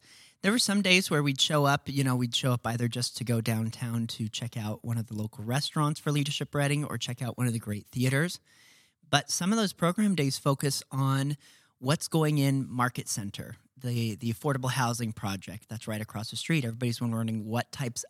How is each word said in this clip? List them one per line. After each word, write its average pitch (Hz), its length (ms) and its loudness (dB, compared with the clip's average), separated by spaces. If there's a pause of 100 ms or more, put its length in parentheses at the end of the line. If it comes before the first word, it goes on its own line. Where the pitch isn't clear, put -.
(420)
There 190 100 4
were 240 80 2
some 202 240 2
days 185 260 6
where 147 140 4
we'd 139 180 2
show 147 240 4
up, 139 220 4
you 139 160 0
know, 131 120 4
we'd 123 200 0
show 131 160 2
up 120 160 0
either 117 200 0
just 120 300 -2
to - 60 -6
go 117 180 2
downtown 113 640 -2
to 110 200 -4
check - 280 -8
out 107 300 -6
one 117 140 0
of 104 80 -4
the 107 80 -8
local 107 280 -6
restaurants 147 560 0
for 156 120 -2
Leadership 143 420 -2
Reading 147 300 2
or 120 160 -6
check 123 240 -6
out 120 120 -6
one 123 120 0
of 117 60 0
the 117 60 -2
great 104 280 -6
theaters. 135 520 0 (680)
But 143 220 2
some 180 200 0
of 226 60 4
those 214 160 0
program 196 400 2
days 143 240 0
focus 139 540 0
on 135 460 0 (420)
what's 139 280 0
going 151 300 4
in 139 320 4
Market 123 400 -2
Center, - 460 -8 (260)
the, 117 340 -2
the 117 160 -2
affordable 131 380 -2
housing 120 440 0
project 98 540 -8
that's - 200 -10
right 107 140 -4
across 107 280 -8
the - 60 -10
street. 160 280 0
Everybody's 117 360 -2
been 120 120 0
wondering 113 340 -2
what 113 260 -4
types 120 380 -6